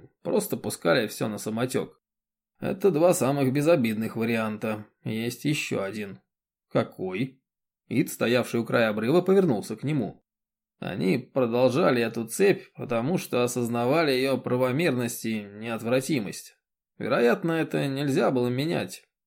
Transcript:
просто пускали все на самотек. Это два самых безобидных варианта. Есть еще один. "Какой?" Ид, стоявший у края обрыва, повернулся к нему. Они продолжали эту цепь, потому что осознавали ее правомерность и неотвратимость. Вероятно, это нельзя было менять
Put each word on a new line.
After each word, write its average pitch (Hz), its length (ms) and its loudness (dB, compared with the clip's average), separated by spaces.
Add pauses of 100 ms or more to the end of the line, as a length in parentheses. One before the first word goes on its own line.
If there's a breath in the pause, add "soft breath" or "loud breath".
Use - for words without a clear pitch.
(220)
просто - 340 -2
пускали 123 500 0
все 117 220 -6
на 104 100 -6
самотек. 113 600 -4 (600)
Это 190 300 2
два 170 240 4
самых 135 380 2
безобидных 120 640 2
варианта. 110 680 -2 (160)
Есть 117 420 -6
еще 143 380 -2
один. 98 380 -8 (520)
"Какой?" 101 680 -4 (480)
Ид, 147 220 0
стоявший 117 500 0
у 113 40 -2
края 120 240 2
обрыва, 113 320 2
повернулся 175 560 2
к - 80 -14
нему. 139 400 -4 (540)
Они 147 400 0
продолжали 127 840 2
эту 113 240 -4
цепь, 190 480 2
потому 123 440 -2
что - 240 0
осознавали 123 720 0
ее 131 260 2
правомерность 123 880 0
и 110 160 -2
неотвратимость. 110 1120 -4 (420)
Вероятно, 175 540 2
это 156 340 -2
нельзя 139 440 0
было 123 180 2
менять 156 560 -4 (220)